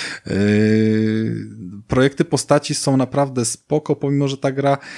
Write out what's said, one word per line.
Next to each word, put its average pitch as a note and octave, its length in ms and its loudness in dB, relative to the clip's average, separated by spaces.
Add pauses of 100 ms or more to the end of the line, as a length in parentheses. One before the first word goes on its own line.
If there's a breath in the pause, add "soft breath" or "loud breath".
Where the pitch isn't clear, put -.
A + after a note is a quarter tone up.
(260 loud breath)
e, - 40 -8 (1600)
projekty C3+ 360 2
postaci D3 500 0
są C3+ 220 0
naprawdę C3 480 0
spoko, - 520 -2
pomimo C#3+ 320 0
że C3+ 100 -4
ta C3+ 140 -2
gra, C#3 260 0 (200 loud breath)